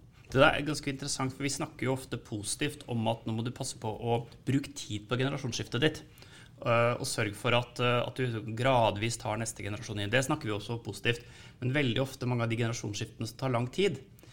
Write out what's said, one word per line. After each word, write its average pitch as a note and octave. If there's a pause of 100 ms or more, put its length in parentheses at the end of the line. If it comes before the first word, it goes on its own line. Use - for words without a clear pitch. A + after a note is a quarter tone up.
(320)
Det B2+
der D3
er -
ganske C#3+
interessant, C#3
for -
vi C#3
snakker -
jo C3
ofte C3
positivt A#2+
om A#2
at A#2
nå A#2
må A2+
du B2
passe -
på A2
å A#2+ (200)
bruke C3+
tid -
på B2
generasjonsskiftet B2+
ditt, D#3 (640)
eh, A#2
og C3+
sørg G#2
for A#2+
at, -
eh, B2
at B2
du A#2+ (160)
gradvis A#2
tar G#2+
neste A2+
generasjon G#2
inn. G2+
Det B2+
snakker D3
vi G#2+
også A#2
positivt, - (380)
men B2+
veldig C3
ofte C3
mange B2
av A#2
de A#2
generasjonsskiftene A2+
som -
tar C3+
lang B2
tid, F3 (340)